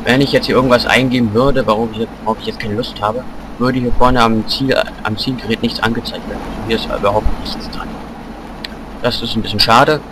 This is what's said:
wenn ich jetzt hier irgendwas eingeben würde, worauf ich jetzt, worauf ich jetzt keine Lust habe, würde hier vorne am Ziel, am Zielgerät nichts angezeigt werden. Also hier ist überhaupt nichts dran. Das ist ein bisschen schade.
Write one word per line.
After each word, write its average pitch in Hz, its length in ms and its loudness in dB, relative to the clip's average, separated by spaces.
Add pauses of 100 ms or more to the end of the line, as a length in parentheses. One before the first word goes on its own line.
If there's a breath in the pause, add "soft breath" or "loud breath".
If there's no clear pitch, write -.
wenn 131 160 4
ich 139 100 2
jetzt 127 160 2
hier 127 80 0
irgendwas 123 320 4
eingeben 120 460 2
würde, 127 340 4
worauf 110 260 2
ich 110 80 -8
jetzt, 113 120 -4 (100)
worauf 110 160 -2
ich - 80 -10
jetzt - 140 -8
keine 104 140 -4
Lust - 260 -6
habe, 110 240 -2 (340)
würde 127 220 2
hier 123 120 2
vorne 123 300 6
am 113 240 4
Ziel, 131 300 0 (260)
am 107 140 -2
Zielgerät 135 460 -4
nichts - 180 -2
angezeigt - 480 -4
werden. - 100 -8
Also - 300 -8
hier - 80 0
ist - 240 -4
überhaupt 101 260 2 (140)
nichts - 300 -8
dran. - 180 -10 (1120)
Das 120 200 0
ist 117 120 -6
ein 110 80 0
bisschen 104 160 -4
schade. 143 420 6 (120)